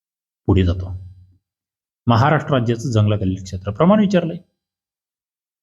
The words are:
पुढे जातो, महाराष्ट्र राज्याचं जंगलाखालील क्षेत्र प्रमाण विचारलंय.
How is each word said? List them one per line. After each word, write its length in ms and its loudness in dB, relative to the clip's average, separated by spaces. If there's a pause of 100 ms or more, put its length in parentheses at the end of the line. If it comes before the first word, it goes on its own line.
(460)
पुढे 180 4
जातो, 440 -6 (960)
महाराष्ट्र 460 2
राज्याचं 380 -2
जंगलाखालील 540 0
क्षेत्र 260 -10
प्रमाण 300 2
विचारलंय. 360 0 (1300)